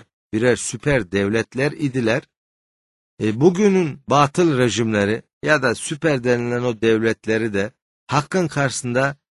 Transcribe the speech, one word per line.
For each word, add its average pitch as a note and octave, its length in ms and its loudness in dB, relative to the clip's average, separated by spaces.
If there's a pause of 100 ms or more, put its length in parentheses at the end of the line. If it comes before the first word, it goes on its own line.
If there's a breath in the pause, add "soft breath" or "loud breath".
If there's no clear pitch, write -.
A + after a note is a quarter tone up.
(340)
birer A2+ 220 2
süper A#2 560 -4
devletler A2 600 -2
idiler. C3 520 -2 (1000)
E, A2 200 0
bugünün F#3 680 2
batıl C#3+ 500 2
rejimleri A2 680 0 (200)
ya D3 200 2
da A#2 120 0
süper D3 480 -2
denilen A#2+ 400 0
o A#2 180 -4
devletleri A2 720 0
de G2 180 -4 (360)
hakkın D3+ 400 0
karşısında C3+ 680 -2 (220)